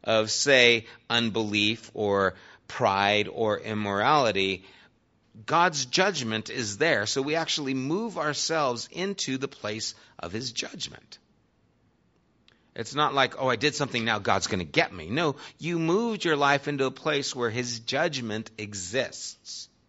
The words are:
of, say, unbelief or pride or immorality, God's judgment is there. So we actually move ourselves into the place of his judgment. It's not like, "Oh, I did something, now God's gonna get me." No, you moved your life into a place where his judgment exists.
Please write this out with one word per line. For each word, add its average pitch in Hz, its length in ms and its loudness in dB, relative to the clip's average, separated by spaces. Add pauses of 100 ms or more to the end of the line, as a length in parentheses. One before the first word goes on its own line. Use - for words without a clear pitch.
of, 110 280 2
say, 120 540 6 (240)
unbelief 110 840 0
or 98 400 2 (340)
pride 101 640 2
or 107 280 0
immorality, 104 1040 2 (840)
God's 160 400 2
judgment 123 640 0
is 113 280 -6
there. 127 280 2
So 135 160 -2
we 147 140 -2
actually 151 380 -2
move 175 440 -2
ourselves 147 760 -2
into 180 460 -4
the 135 100 -4
place 107 460 -8 (240)
of 87 140 -10
his 120 200 -6
judgment. - 680 -10 (1500)
It's 117 220 -8
not 143 180 2
like, 135 240 4
"Oh, 131 120 0
I 120 80 2
did 143 180 0
something, 123 300 -2
now 110 140 2
God's 98 280 2
gonna 92 160 -2
get 95 300 0
me." 82 160 -10
No, 143 260 0 (240)
you 170 180 -4
moved 190 460 0
your 160 140 2
life 143 320 2
into 135 160 0
a 127 60 0
place 143 440 -2
where 120 140 0
his 120 320 -4
judgment 123 760 -2
exists. 104 1080 -6 (220)